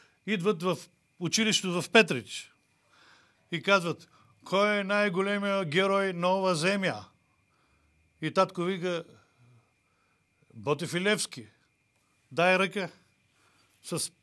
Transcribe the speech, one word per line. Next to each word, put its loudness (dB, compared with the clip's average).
идват -2
в 0
училището 0
в -10
Петрич 2
и -4
казват: 2
„Кой 2
е -2
най-големия 0
герой 2
на -2
ова 2
земя?“ -2
И -4
татко 0
вика: -4
„Ботев -4
и -2
Левски. -2
Дай 4
ръка.“ -2
С -6